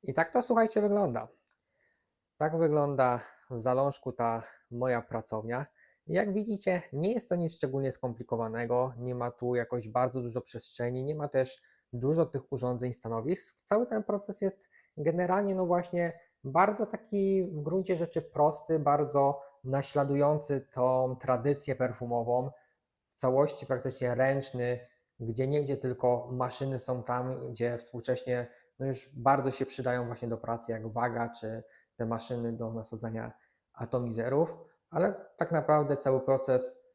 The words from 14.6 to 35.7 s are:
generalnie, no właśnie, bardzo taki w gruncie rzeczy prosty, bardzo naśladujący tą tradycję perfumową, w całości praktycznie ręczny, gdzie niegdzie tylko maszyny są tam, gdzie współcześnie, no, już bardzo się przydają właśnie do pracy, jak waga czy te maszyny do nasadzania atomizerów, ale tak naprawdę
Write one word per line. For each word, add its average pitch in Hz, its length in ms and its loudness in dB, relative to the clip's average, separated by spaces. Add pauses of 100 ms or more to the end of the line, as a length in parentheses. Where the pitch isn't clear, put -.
generalnie, 180 580 2
no 185 120 2
właśnie, 175 540 0 (240)
bardzo 196 420 4
taki 196 580 0
w 170 160 -6
gruncie 180 360 0
rzeczy 165 260 -2
prosty, 156 560 2
bardzo 143 640 4 (220)
naśladujący 139 1080 2
tą 127 480 2
tradycję 131 560 0
perfumową, 123 760 -2 (580)
w - 60 -20
całości 135 520 2
praktycznie 123 480 -2
ręczny, 123 720 0 (340)
gdzie 117 260 -2
niegdzie 143 300 2
tylko 123 560 0
maszyny 127 460 -2
są 123 240 -4
tam, 127 480 -4
gdzie 120 280 -2
współcześnie, 123 680 -4 (320)
no, 131 80 -4
już 131 300 -6
bardzo 135 340 4
się 131 160 -2
przydają 123 400 -2
właśnie 117 220 -8
do 113 100 -4
pracy, 113 340 -4
jak 110 160 -6
waga 117 400 -2
czy 113 340 -8 (340)
te 117 100 -2
maszyny 117 460 -4
do 113 200 -6
nasadzania 113 600 -8 (400)
atomizerów, 123 840 0 (360)
ale 190 240 0 (220)
tak - 160 0
naprawdę 151 440 4